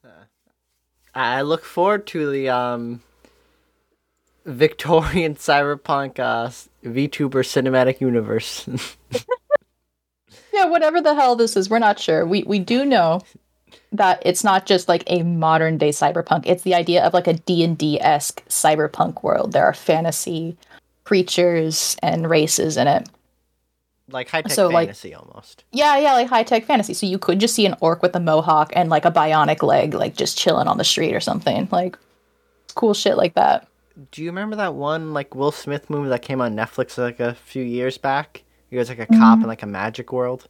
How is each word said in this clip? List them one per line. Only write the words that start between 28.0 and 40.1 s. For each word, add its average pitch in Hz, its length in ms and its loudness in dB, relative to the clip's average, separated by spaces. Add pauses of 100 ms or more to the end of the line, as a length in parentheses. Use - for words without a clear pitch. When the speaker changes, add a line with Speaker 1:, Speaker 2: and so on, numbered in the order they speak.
Speaker 2:
with 180 120 0
a 180 40 0
mohawk 156 560 2
and, 170 160 2
like, 156 140 2
a 170 60 4
bionic 156 520 2
leg, 143 320 2
like, - 200 -4
just - 220 -4
chilling 160 300 0
on - 100 0
the - 60 -2
street - 320 0
or - 40 -2
something. - 520 -4
Like, 180 260 -2 (800)
cool 220 180 2
shit - 240 0
like 180 160 0
that. - 340 2 (440)
Speaker 1:
Do 151 100 -16
you 165 80 -8
remember 202 260 -8
that 190 200 -6
one, 156 380 -6
like, 143 200 -8
Will 139 180 0
Smith - 380 -10
movie 143 200 -4
that 123 120 -2
came 131 200 -4
on 113 140 -2
Netflix, 110 420 -6
like, 120 220 -6
a 120 140 -4
few - 300 -12
years 123 340 -6
back? 139 460 -6 (260)
He 123 80 -8
was, 120 120 -2
like, 117 100 -14
a 110 80 -10
cop 113 320 6
Speaker 2:
Mm. - 40 2
Speaker 1:
in, 113 40 -2
like, 113 160 -8
a 107 40 -10
magic 107 460 -8